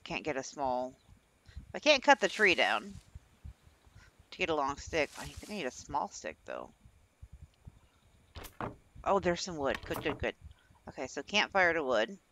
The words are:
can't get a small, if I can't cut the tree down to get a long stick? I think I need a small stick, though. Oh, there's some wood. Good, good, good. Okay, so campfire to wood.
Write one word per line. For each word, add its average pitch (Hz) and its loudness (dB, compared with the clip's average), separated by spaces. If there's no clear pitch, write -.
can't 143 -6
get 139 -2
a 135 -6
small, 127 -4
if - -14
I 180 -6
can't 285 4
cut 277 8
the 196 2
tree 196 6
down 117 2
to - -18
get 180 0
a 160 2
long 143 0
stick? 156 -2
I 143 -10
think - -12
I - -8
need 175 -4
a 127 -4
small 151 -6
stick, - -12
though. 62 -10
Oh, 196 4
there's 175 0
some 170 -8
wood. 135 0
Good, - -4
good, 147 -2
good. 117 -2
Okay, 143 -10
so 143 -8
campfire 196 4
to 160 0
wood. 127 2